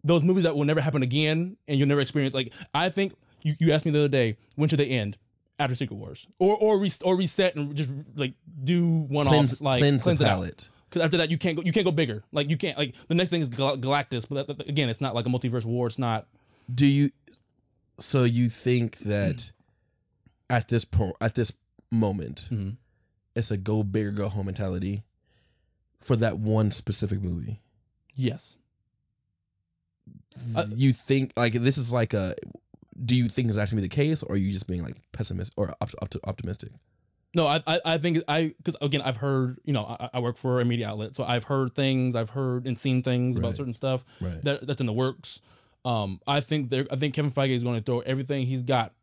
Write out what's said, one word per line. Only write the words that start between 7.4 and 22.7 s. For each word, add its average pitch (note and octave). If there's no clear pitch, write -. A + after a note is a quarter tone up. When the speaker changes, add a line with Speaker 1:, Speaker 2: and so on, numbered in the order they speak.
Speaker 1:
and D3
just, D3
like, C#3+
do F3
one-offs, D3
Speaker 2:
Cleanse, C#3+
Speaker 1:
like, C3+
Speaker 2:
cleanse C#3+
the F3+
Speaker 1:
cleanse D3
it G#2+
out. G#2+
Speaker 2:
palate. F#2
Speaker 1:
'Cause E3+
after E3
that, D#3+
you E3
can't E3
go, E3
you F3
can't G#3+
go F#3
bigger. B2
Like, D3
you E3
can't, E3
like, C#3+
the E3
next F3+
thing E3+
is C3+
Gal-, C3+
Galactus, C3
but C#3
that, C#3+
that, -
again, C#3+
it's A#2
not C3
like A#2
a B2
multiverse B2
war. A#2+
It's A2
not. A#2
Speaker 2:
Do C3+
you, C#3
so C3
you A#2+
think A#2+
that G#2
<clears throat> -
at A#2+
this A#2
po-, -
at A2+
this A#2
moment, G2
Speaker 1:
Mm-hmm. G2